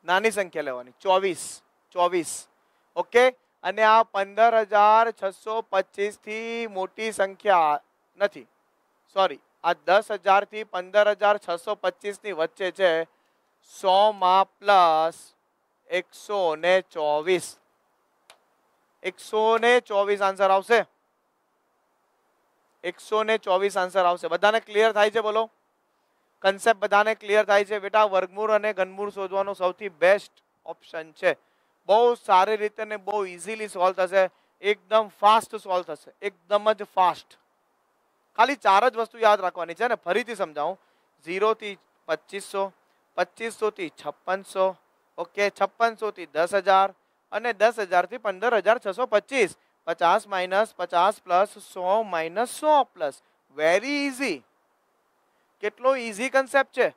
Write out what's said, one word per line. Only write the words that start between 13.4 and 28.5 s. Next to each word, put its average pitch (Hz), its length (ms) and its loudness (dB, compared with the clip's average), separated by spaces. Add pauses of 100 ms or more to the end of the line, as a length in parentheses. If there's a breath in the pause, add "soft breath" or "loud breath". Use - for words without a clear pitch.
સો 196 380 2
માં 190 400 2
પ્લસ 170 680 2 (720)
એકસો 180 640 -4
ને 170 180 0 (100)
ચોવીસ. 156 640 -4 (1600)
એકસો 220 540 -2
ને 233 140 2 (100)
ચોવીસ 202 400 -2
આન્સર 190 280 0
આવશે. 196 300 2 (2000)
એકસો 214 400 -6
ને 220 140 0
ચોવીસ 196 400 -2
આન્સર 185 280 0
આવશે. 175 220 -2
બધાને 202 340 0
ક્લિયર 214 300 0
થાય 208 200 2
છે? 226 100 -2
બોલો. 214 220 -2 (1000)
કોન્સેપ્ટ 196 380 0
બધાને 214 340 2
ક્લિયર 214 300 0
થાય 202 200 2
છે? 202 140 -6
બેટા, 214 260 0
વર્ગમૂળ 190 460 -2